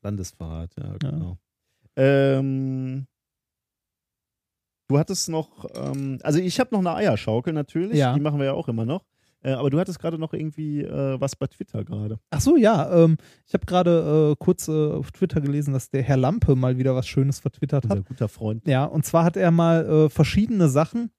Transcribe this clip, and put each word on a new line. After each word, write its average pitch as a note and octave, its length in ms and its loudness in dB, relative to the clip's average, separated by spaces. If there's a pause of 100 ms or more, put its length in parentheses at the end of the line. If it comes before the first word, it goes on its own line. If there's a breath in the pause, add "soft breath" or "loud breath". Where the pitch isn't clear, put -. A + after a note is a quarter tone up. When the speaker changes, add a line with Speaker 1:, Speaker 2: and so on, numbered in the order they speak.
Speaker 1:
Landesverrat, E2+ 760 -10
ja, - 140 -10
Speaker 2:
Ja. G2 60 -12
Speaker 1:
genau. F2+ 400 -6 (580)
Ähm, C3+ 1080 0 (1800)
du C#3 100 2
hattest F3 300 -2
noch, D#3+ 460 -8
ähm, C3+ 480 -8
also D3+ 160 2
ich F3+ 200 -2
hab B3+ 140 -2
noch G#3+ 60 0
eine F3 160 0
Eierschaukel B2+ 580 0
natürlich, D#3+ 460 -2
Speaker 2:
Ja. C3 160 2
Speaker 1:
die D3 60 0
machen D3 180 -2
wir C#3 80 0
ja C3+ 80 -2
auch - 140 -6
immer A2+ 180 -4
noch. D#3 180 -6 (360)
Äh, C3+ 120 -4
aber C3 180 0
du C#3+ 80 0
hattest F3+ 220 -4
gerade E3 180 -6
noch D#3 140 -8
irgendwie, D3+ 500 -6
äh, C3+ 380 -4
was C#3 160 -4
bei C3+ 100 -6
Twitter - 380 -10
gerade. G#2+ 340 -8 (120)
Speaker 2:
Ach - 100 -4
so, E4+ 160 4
ja, G3+ 360 4 (120)
ähm, D#3+ 140 4 (280 soft breath)
ich - 80 -14
hab - 140 -2
gerade, E3 640 4
äh, D3 40 0
kurz, - 300 0
äh, D#3+ 60 -4 (180)
auf - 220 -6
Twitter E3+ 280 -2
gelesen, C#3+ 320 -2
dass C3 180 -4
der C3+ 120 -2
Herr C3 140 2
Lampe C3+ 400 2
mal B2+ 200 0
wieder C3 200 0
was B2+ 100 -4
Schönes C3+ 320 0
vertwittert - 460 -4
hat. G#2 140 -2
Speaker 1:
Unser F#2+ 100 -6
guter A2+ 200 -4
Freund. A2 380 -6
Speaker 2:
Ja, C#3 180 2
und D#3 200 -2
zwar E3 180 2
hat E3+ 140 2
er F3+ 160 4
mal, E3 340 4
äh, D#3 220 4
verschiedene F#3+ 600 2
Sachen D#3+ 500 0